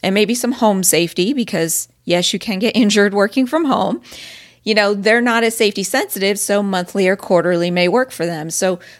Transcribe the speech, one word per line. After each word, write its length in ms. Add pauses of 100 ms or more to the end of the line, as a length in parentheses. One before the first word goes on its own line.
and 100
maybe 220
some 180
home 300
safety, 500
because 560 (200)
yes, 240
you 60
can 200
get 180
<laughs> 0
injured 380
working 320
from 200
home. 340 (640)
You 100
know, 180
they're 280
not 240
as 120
safety 260
sensitive, 560
so 240
monthly 440
or 100
quarterly 540
may 180
work 220
for 160
them. 240
So 300 (200)